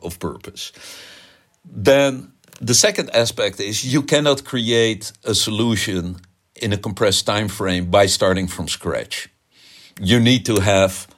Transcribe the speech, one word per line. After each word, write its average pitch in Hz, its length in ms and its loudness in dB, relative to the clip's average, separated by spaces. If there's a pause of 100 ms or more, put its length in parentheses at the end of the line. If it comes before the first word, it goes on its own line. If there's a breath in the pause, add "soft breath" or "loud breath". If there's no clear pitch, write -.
of 87 200 -12
purpose. - 520 -12 (920 loud breath)
Then 135 680 2 (280)
the 120 140 0
second 202 360 0
aspect 113 480 0
is 104 260 -6
you 135 180 0
cannot 147 420 0
create 113 680 0 (120)
a 110 100 -2
solution 101 840 -2 (400)
in 110 120 -2
a 101 40 0
compressed 98 500 -2
time 104 220 -2
frame 92 420 -4
by 101 160 6
starting 95 400 0
from 82 220 -8
scratch. - 600 -8 (720 loud breath)
You 107 200 4
need 120 260 4
to 107 140 2
have 95 460 2 (120)